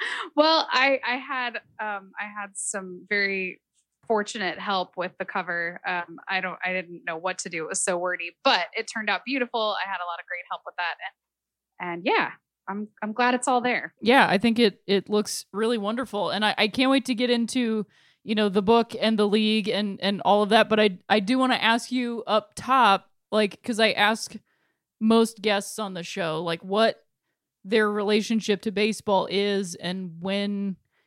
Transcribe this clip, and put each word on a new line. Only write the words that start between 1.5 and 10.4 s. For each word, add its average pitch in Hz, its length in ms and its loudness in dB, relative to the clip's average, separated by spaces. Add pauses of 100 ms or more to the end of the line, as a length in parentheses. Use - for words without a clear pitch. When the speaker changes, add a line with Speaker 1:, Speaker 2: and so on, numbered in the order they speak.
Speaker 1:
um, 202 360 -8
I 196 60 -6
had 208 300 -12
some 185 560 -10
very 196 500 -2 (480)
fortunate 208 500 -2
help 185 380 -4
with 180 240 -6
the 185 60 -6
cover. 175 600 -6
Um, 175 320 -6 (120)
I 190 100 -2
don't, 185 240 -6
I 185 80 -4
didn't 175 340 -8
know 165 120 -6
what 185 220 -4
to - 100 -10
do. 165 160 -6
It - 20 -8
was 190 160 -4
so 185 140 0
wordy, 175 340 -4 (140)
but 202 280 2
it 220 120 -4
turned 214 240 -6
out 185 160 -2
beautiful. 240 520 -2
I 185 80 -4
had 196 120 -6
a 175 100 -6
lot 170 140 -8
of - 40 -16
great 175 240 -10